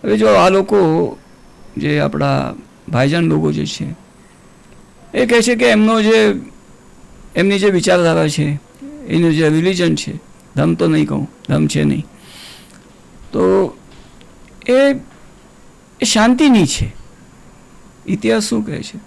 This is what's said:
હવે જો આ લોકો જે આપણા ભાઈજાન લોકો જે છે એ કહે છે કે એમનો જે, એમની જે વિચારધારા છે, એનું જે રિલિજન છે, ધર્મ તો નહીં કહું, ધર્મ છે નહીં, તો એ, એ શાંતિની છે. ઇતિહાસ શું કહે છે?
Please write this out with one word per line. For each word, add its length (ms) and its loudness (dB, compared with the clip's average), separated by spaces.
હવે 140 0
જો 100 2
આ 220 4
લોકો 680 0
જે 220 -2
આપણા 540 -2
ભાઈજાન 340 0
લોકો 280 0
જે 140 -4
છે 360 -10
એ 120 0
કહે 160 2
છે 140 0
કે 100 -2
એમનો 360 2
જે, 400 2
એમની 240 2
જે 100 4
વિચારધારા 580 2
છે, 320 -2
એનું 260 2
જે 160 2
રિલિજન 460 0
છે, 240 -10
ધર્મ 180 0
તો 140 0
નહીં 200 2
કહું, 220 -6
ધર્મ 180 0
છે 160 -2
નહીં, 220 -2
તો 460 0
એ, 60 0
એ 40 -2
શાંતિની 600 4
છે. 300 -6
ઇતિહાસ 360 -2
શું 220 -4
કહે 180 -10
છે? 240 -16